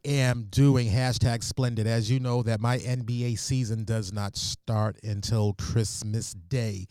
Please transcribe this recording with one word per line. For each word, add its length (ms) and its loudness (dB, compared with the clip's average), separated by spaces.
am 440 2
doing 400 6
hashtag 540 2
splendid. 420 0
As 240 2
you 120 2
know, 220 0
that 180 0
my 160 2
N 240 -2
B 240 -2
A 100 0
season 480 -2
does 300 -2
not 240 -4
start 680 -2
until 520 0
Christmas 760 -2
Day. 600 -6